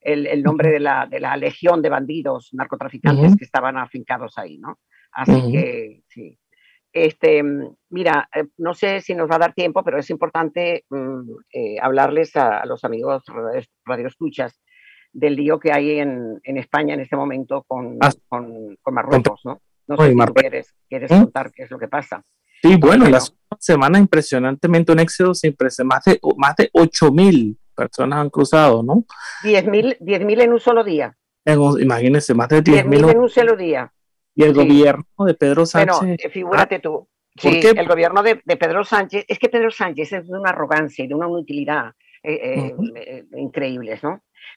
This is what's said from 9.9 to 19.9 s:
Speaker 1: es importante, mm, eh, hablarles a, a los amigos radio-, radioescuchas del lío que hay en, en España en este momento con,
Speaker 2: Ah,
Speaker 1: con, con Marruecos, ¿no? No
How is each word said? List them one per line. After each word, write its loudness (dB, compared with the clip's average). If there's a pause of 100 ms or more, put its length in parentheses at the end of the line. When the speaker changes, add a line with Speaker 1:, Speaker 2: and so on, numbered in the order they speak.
Speaker 1:
es -10
importante, -6
mm, -12 (220)
eh, -8
hablarles -2
a, 0
a -8
los -10
amigos -6
radio-, -10 (220)
radioescuchas -10 (540)
del -2
lío -2
que -2
hay -2
en, -8
en -10
España -4
en -8
este -8
momento -8
con, -12
Speaker 2:
Ah, 2 (160)
Speaker 1:
con, -12
con -6
Marruecos, -2
¿no? -14 (260)
No -6